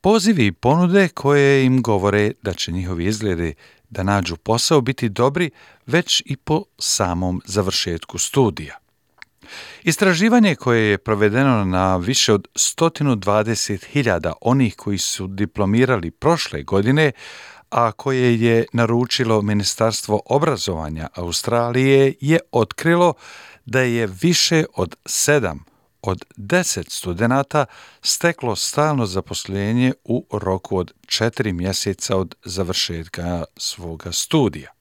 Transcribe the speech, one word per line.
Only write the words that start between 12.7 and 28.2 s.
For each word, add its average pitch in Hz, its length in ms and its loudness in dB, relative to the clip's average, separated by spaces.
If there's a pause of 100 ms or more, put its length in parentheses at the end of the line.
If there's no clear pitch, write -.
dvadeset 104 680 -2
hiljada 90 560 0
onih 123 360 2
koji 101 220 -4
su - 280 -6
diplomirali 101 840 0
prošle 151 520 -2
godine, 127 500 2 (580)
a 117 220 0
koje 123 480 0
je 113 320 2
naručilo 117 680 0
Ministarstvo 104 840 -2
obrazovanja 85 880 -2
Australije, 120 1080 0
je 156 180 2 (140)
otkrilo 165 600 2 (500)
da 123 160 0
je 120 260 0
više 160 580 0 (100)
od 90 220 -4 (100)
sedam 113 580 0 (380)
od 92 220 -4 (120)
deset 104 560 -2
studenata 123 720 0 (380)
steklo 131 540 -2